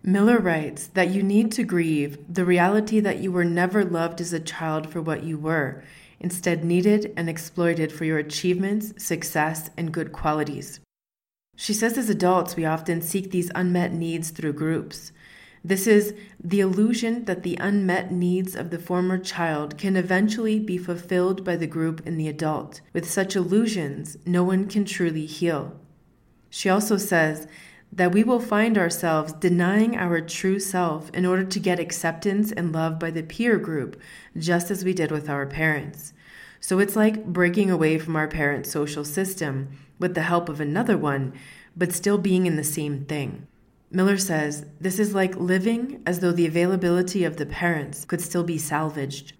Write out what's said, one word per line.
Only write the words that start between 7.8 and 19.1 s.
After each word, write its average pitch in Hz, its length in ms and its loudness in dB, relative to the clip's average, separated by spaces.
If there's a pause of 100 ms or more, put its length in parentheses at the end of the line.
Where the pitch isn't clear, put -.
for 160 140 -6
your 156 120 0
achievements, 185 760 -2 (100)
success, 160 720 -2
and 165 160 -4
good 160 220 -6
qualities. 151 680 -4 (760)
She - 160 -4
says 226 240 0
as 220 120 -2
adults, 180 460 2
we 165 80 -2
often 160 380 0
seek 190 300 -4
these 175 220 -2
unmet 180 380 0
needs 165 380 -4
through 156 240 -4
groups. 156 580 -4 (540)
This 190 200 0
is 208 280 6 (280)
the 196 200 2
illusion 226 640 2
that 180 180 -4
the 175 160 -4
unmet 190 540 2
needs 180 420 0
of 170 140 -6
the 165 100 -6
former 185 380 0